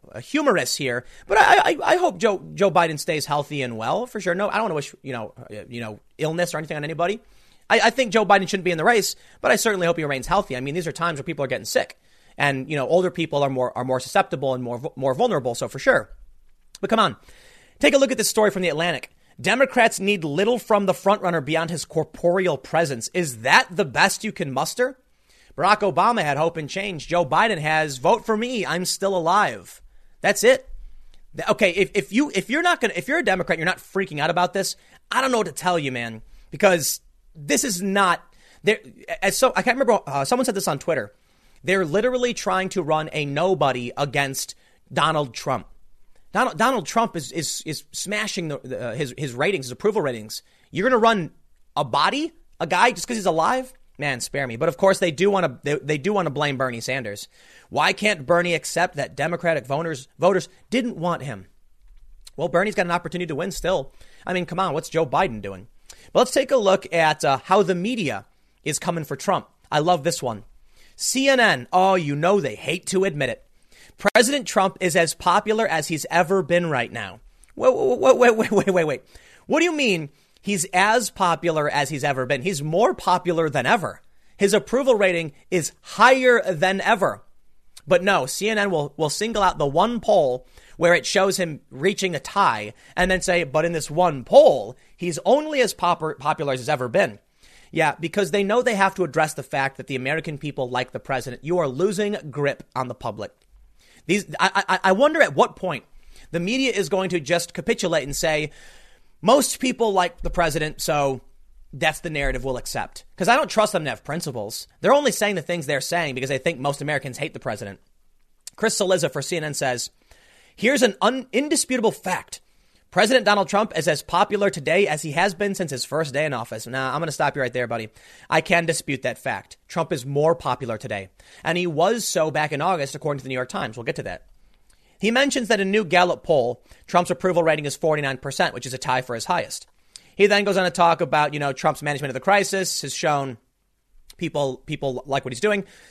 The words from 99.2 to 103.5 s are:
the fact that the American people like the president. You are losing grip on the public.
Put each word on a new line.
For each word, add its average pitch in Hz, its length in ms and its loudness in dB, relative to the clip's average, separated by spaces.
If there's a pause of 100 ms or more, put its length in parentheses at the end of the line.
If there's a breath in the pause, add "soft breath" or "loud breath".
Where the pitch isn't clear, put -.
the 143 80 -10
fact 135 340 -4
that 131 100 -14
the 135 80 -6
American 143 420 -4
people 139 320 -6
like 127 220 -4
the 123 80 -10
president. 123 460 -8
You 175 140 0
are 156 80 0
losing 190 500 -2 (120)
grip 143 340 -4 (120)
on 127 140 -4
the 117 60 -10
public. 104 360 -10 (760 soft breath)